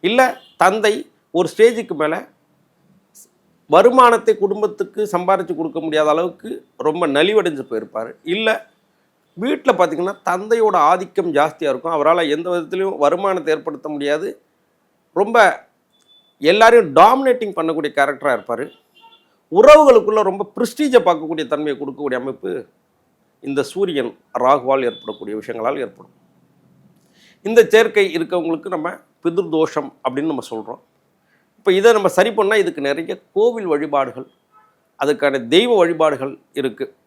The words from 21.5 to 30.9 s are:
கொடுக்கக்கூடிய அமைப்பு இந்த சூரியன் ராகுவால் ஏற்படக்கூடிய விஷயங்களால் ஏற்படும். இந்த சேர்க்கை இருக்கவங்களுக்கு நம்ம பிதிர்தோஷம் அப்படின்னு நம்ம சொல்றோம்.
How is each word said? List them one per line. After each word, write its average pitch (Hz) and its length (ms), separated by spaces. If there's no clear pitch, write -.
கொடுக்கக்கூடிய 139 320
அமைப்பு 120 520
இந்த 139 220
சூரியன் 160 560
ராகுவால் 131 460
ஏற்படக்கூடிய 110 520
விஷயங்களால் 117 420
ஏற்படும். 98 420
இந்த 226 260
சேர்க்கை 208 480
இருக்கவங்களுக்கு 165 520
நம்ம 170 220
பிதிர்தோஷம் 160 680
அப்படின்னு 139 180
நம்ம 139 240
சொல்றோம். 113 300